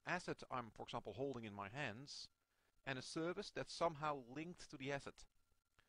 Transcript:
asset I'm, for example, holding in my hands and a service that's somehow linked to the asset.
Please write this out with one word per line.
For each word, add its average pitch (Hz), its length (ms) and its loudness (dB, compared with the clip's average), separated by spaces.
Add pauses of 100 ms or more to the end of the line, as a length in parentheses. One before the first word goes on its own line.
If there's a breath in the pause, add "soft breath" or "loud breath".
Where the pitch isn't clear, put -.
asset 170 420 2
I'm, 120 220 0
for - 120 -6
example, 113 300 -2
holding 127 300 0
in 104 100 -4
my 101 160 -4
hands 127 600 -2 (600 soft breath)
and 135 80 2
a 127 60 -2
service 175 520 0
that's 135 200 -2
somehow 151 420 4 (180)
linked 165 360 -6
to 131 60 -8
the 135 140 0
asset. - 340 -2 (640 soft breath)